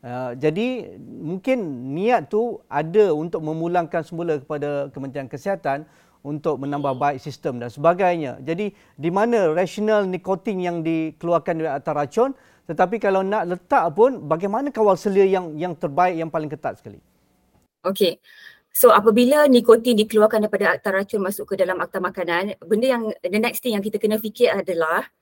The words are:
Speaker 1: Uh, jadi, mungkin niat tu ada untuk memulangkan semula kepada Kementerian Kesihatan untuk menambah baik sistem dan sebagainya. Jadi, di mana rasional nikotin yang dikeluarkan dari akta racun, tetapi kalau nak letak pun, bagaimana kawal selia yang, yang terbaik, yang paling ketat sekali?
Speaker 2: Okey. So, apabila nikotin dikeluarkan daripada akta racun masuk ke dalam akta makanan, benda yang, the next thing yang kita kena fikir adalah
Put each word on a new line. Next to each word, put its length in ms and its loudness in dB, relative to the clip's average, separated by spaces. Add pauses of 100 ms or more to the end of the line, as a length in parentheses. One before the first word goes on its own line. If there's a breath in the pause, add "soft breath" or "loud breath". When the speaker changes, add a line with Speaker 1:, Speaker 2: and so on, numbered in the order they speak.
Speaker 1:
Uh, 320 -8
jadi, 640 -4
mungkin 920 -4
niat 380 0
tu 340 -2
ada 480 2
untuk 300 -4
memulangkan 580 -2
semula 400 -4
kepada 480 -6
Kementerian 400 -10
Kesihatan 560 -4 (400 soft breath)
untuk 320 -4
menambah 400 -4
baik 240 -2
sistem 400 -8
dan 80 -8
sebagainya. 720 0
Jadi, 340 -6
di 360 -8
mana 420 2
rasional 540 0
nikotin 500 -4
yang 240 -4
dikeluarkan 800 -2
dari 80 -2
akta 240 -6
racun, 380 0 (340 soft breath)
tetapi 320 0
kalau 240 2
nak 260 -2
letak 460 0
pun, 320 4
bagaimana 480 -2
kawal 240 4
selia 300 4
yang, 320 0
yang 180 -6
terbaik, 400 0
yang 140 -6
paling 180 -4
ketat 320 -8
sekali? 160 -18 (880)
Speaker 2:
Okey. 320 0 (540 loud breath)
So, 160 6
apabila 640 6
nikotin 480 6
dikeluarkan 480 4
daripada 320 0
akta 160 -2
racun 320 -2
masuk 260 -6
ke 60 -4
dalam 240 2
akta 160 -8
makanan, 640 -4
benda 240 0
yang, 320 0
the 160 -4
next 240 -2
thing 160 -2
yang 80 -2
kita 160 -4
kena 160 0
fikir 320 0
adalah 640 -2 (100)